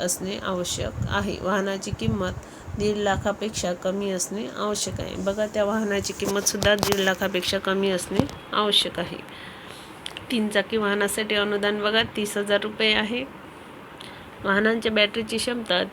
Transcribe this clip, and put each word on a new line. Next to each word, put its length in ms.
असणे 380
आवश्यक 520
आहे. 320
वाहनाची 480
किंमत 300
दीड 180
लाखापेक्षा 760
कमी 380
असणे 360
आवश्यक 420
आहे. 160
बघा, 300
त्या 180
वाहनाची 480
किंमतसुद्धा 640
दीड 260
लाखापेक्षा 580
कमी 320
असणे 280
आवश्यक 460
आहे. 180
तीन 180
चाकी 280
वाहनासाठी 580
अनुदान 480
बघा, 200
तीस 200
हजार 240
रुपये 340
आहे. 300
वाहनांच्या 480
बॅटरीची 440
क्षमता 560